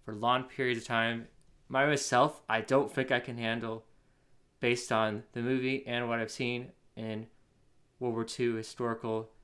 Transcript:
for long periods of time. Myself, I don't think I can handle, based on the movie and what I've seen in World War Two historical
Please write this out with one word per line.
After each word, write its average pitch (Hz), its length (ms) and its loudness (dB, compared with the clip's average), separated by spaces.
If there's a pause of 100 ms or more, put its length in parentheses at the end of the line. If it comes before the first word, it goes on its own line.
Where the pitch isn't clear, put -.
for 110 100 -10
long 120 300 2
periods 123 380 -2
of - 60 -14
time. 117 400 0 (420)
Myself, 139 760 4
I 110 140 2
don't 139 300 2
think 131 200 0
I 151 80 4
can 123 180 -8
handle, 113 480 -4 (760)
based 120 320 2
on 110 320 2 (100)
the 120 80 -4
movie 131 460 0
and 120 200 -2
what 117 120 0
I've 113 120 -2
seen 123 360 -4 (280)
in 110 320 -6 (720)
World 120 160 -2
War 113 80 0
Two 120 320 0
historical 110 760 -4 (140)